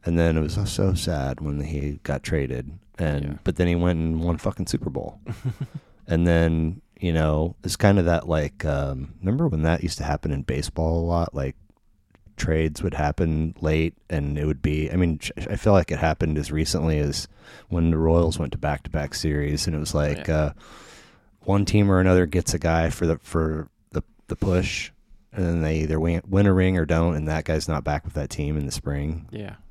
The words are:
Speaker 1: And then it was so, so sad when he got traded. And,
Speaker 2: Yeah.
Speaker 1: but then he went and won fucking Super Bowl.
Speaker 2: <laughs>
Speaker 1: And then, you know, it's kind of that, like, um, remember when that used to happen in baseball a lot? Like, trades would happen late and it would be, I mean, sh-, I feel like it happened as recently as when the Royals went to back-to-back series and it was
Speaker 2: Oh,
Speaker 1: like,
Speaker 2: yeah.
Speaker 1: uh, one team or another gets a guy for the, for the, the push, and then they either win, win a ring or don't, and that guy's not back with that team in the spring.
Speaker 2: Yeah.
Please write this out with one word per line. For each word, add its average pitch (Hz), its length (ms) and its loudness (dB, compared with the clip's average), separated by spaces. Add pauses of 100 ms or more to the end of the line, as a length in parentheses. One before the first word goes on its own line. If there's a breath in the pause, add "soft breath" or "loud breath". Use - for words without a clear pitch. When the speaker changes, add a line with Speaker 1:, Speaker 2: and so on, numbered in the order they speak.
Speaker 1:
And 85 140 0
then 82 180 4
it 80 40 2
was 78 140 -2
so, 101 100 -2
so 95 300 0
sad 69 460 -4
when 73 200 -6
he 73 440 -6
got 69 180 -4
traded. 65 480 -4 (280)
And, 73 260 -2
Speaker 2:
Yeah. 71 80 -6 (120)
Speaker 1:
but 90 120 -2
then 87 100 4
he 87 80 4
went 87 240 2
and 82 240 0
won 85 160 0
fucking 92 280 -4
Super - 240 -4
Bowl. - 360 -10
Speaker 2:
<laughs> - 40 -10 (800 loud breath)
Speaker 1:
And 85 160 2
then, 82 580 2 (180)
you 87 120 0
know, 78 520 0
it's 87 100 -4
kind 101 240 6
of 87 60 4
that, 85 240 2
like, 78 360 -2
um, 69 540 -2
remember 131 300 0
when 78 140 0
that 80 200 2
used 85 160 -4
to - 60 -4
happen 76 260 -2
in 69 120 -2
baseball 80 580 -2
a 82 40 -2
lot? 85 300 0
Like, 69 220 -4 (800)
trades 80 440 0
would 87 140 -2
happen 80 680 0
late 80 340 0 (140)
and 73 300 -2
it 73 80 -2
would 71 160 -2
be, 76 260 0
I - 60 -6
mean, 85 240 2
sh-, - 140 -10 (180)
I 104 60 -2
feel 107 160 2
like 92 180 4
it 76 80 -2
happened 78 400 0
as 73 140 -4
recently 78 480 0
as 71 260 -2 (440 loud breath)
when 82 200 2
the 80 80 2
Royals 82 400 4
went 73 140 -4
to - 60 -8
back-to-back 73 580 -4
series 73 500 -2
and 82 80 -2
it 76 60 -4
was 78 160 -4
Speaker 2:
Oh, - 20 2
Speaker 1:
like, 73 300 -2
Speaker 2:
yeah. 80 80 2
Speaker 1:
uh, 76 160 0 (880 loud breath)
one 101 240 2
team 101 260 4
or 92 80 6
another 92 260 6
gets 85 300 -2
a 82 60 -2
guy 82 300 2
for - 140 -4
the, 80 140 2
for 78 500 -2 (220)
the, - 120 -4 (260)
the 107 80 -4
push, - 560 -2 (400)
and 95 120 -2
then 85 180 0
they 80 180 0
either 78 180 0
win, 85 300 0
win 98 180 4
a 95 60 6
ring 92 260 4
or 78 80 2
don't, 82 300 2
and 78 100 -4
that 78 200 -2
guy's 78 200 0
not 76 160 -2
back 73 220 -2
with - 100 -12
that 71 160 -4
team 73 260 -4
in 73 80 -2
the 67 60 -6
spring. 71 600 -4
Speaker 2:
Yeah. 101 240 -12 (140)